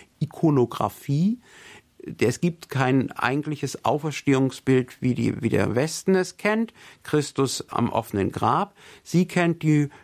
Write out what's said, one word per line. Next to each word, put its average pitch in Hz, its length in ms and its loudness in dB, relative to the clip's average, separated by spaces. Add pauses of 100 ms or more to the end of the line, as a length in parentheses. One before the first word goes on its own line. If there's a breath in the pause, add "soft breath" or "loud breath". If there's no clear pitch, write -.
(200 loud breath)
Ikonografie. 147 1200 0 (760 loud breath)
Es 113 220 0
gibt - 280 -2
kein 127 440 0
eigentliches 143 720 -4
Auferstehungsbild, 131 1160 0
wie 123 140 0
die, 117 260 -2
wie 113 100 0
der 101 240 2
Westen 160 400 0
es 185 220 -2
kennt. 220 360 -2 (320 loud breath)
Christus - 640 -2
am - 220 -2
offenen 101 420 -2
Grab. 139 420 -2 (300 loud breath)
Sie 175 220 0
kennt 170 360 -2
die 151 260 2 (160 loud breath)